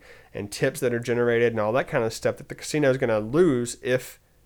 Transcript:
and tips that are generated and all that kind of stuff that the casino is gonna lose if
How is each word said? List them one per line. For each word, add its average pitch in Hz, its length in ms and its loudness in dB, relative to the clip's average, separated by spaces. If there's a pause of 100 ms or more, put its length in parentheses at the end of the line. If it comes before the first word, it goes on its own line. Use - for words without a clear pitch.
(320)
and 101 200 -8
tips 135 280 -2
that 120 140 0
are 117 60 -2
generated 120 520 2
and 110 80 -2
all 107 120 0
that 135 160 0
kind 123 160 0
of 113 80 -2
stuff - 240 -2
that - 120 -18
the - 60 -12
casino 147 360 0
is 131 80 2
gonna 113 200 2
lose 120 640 0
if - 380 -2 (260)